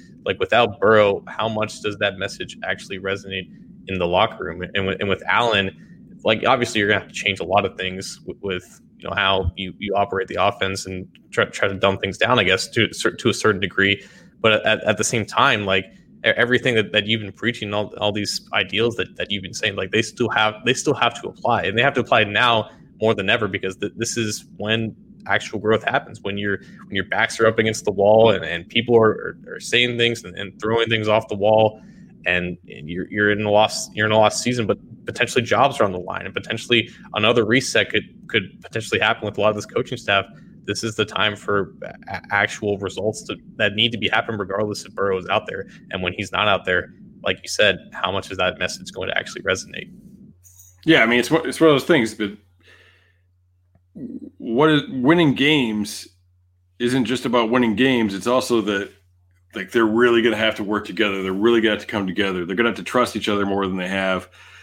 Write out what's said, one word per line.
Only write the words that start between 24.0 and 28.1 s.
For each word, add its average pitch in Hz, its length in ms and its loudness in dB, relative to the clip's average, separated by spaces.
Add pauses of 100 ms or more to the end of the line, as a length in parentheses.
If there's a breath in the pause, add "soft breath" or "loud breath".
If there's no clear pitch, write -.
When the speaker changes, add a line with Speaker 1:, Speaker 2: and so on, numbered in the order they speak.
Speaker 1:
is 107 300 -4 (120)
when 110 380 -2 (300)
actual 104 320 -2
growth 107 260 0
happens, 113 380 -2
when 101 160 -6
your, 101 220 -4 (260 loud breath)
when 98 100 -10
your 95 100 0
backs 110 340 -2
are 113 80 6
up 110 100 2
against 110 280 0
the 107 60 0
wall 107 380 6